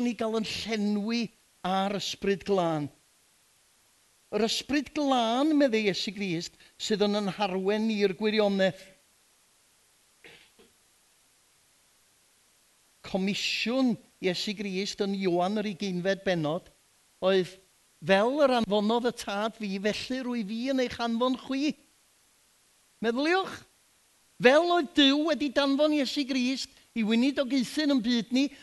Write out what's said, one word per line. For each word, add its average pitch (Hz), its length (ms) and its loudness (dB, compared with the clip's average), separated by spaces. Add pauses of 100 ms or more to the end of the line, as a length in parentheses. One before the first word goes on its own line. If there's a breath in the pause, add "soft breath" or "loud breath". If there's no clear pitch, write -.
ni 240 100 0
gael 220 240 -2
yn 220 80 -2
llenwi 208 760 -2 (420)
ar 190 320 0
Ysbryd - 480 -4
Glân. 165 400 0 (1400)
Yr 208 160 0
Ysbryd - 480 -4
Glân, 262 640 2
medde 240 240 4
Iesu 196 320 -2
Grist, 180 400 -4 (240 soft breath)
sydd 202 300 0
yn 208 100 0
ein 196 220 -2
harwen 202 480 0
ni 214 160 -2
i'r 190 100 2
gwirionedd. 202 640 2 (4000)
Comisiwn 214 920 -2 (260)
Iesu 185 320 -2
Grist 196 480 -4
yn 196 160 -2
Ioan 185 400 0
yr 208 160 -2
ugeinfed 190 480 -2
bennod 170 480 -2 (480)
oedd, 190 400 2 (440)
"Fel 208 400 2
yr 269 160 6
anfonodd 214 480 2
y 233 80 0
tad 208 400 -6
fi, 202 240 -6
felly 208 380 -4 (100)
rwy 240 160 -4
fi 202 140 -8 (160)
yn 262 100 0
eich 247 160 -4
anfon 240 400 0
chwi." 269 300 -4 (1300)
Meddyliwch, 294 540 0 (880)
fel 311 320 6
oedd 349 220 0
Duw 294 320 4
wedi 294 260 -2
danfon 285 400 2
Iesu 285 320 -2
Grist 254 460 -2 (260 soft breath)
i 226 80 0
weinid 240 320 2
o 277 80 2
gaethin 277 480 0
yn 254 80 2
byd 233 320 0
ni, 269 140 2 (140 loud breath)